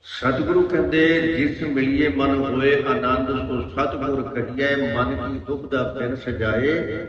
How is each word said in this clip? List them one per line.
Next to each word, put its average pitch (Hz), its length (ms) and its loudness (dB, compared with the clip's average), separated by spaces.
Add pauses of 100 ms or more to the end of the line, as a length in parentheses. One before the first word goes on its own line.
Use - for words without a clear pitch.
ਸਤਿਗੁਰੂ 170 640 2
ਕਹਿੰਦੇ, 160 680 2
"ਜਿਸ 143 260 0
ਮਿਲਿਏ 139 460 2
ਮਨ 135 220 2
ਹੋਏ 135 580 2
ਆਨੰਦ, 127 400 2
ਸੋ 127 400 -4
ਸਤਿਗੁਰ 139 540 -2
ਕਹੀਐ। 127 720 -2
ਮਨ 135 380 -2
ਕੀ 131 60 -6
ਦੁਬਿਧਾ 135 540 -4
ਬਿਨ 127 240 -4
ਸਜਾਏ 120 920 -2